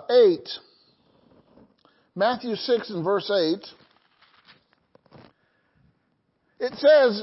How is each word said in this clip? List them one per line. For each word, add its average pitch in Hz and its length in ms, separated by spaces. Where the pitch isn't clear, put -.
eight, 226 400
Matthew 233 400
six 233 340
and 180 140
verse 190 260
eight, 190 360
it 247 180
says, 269 480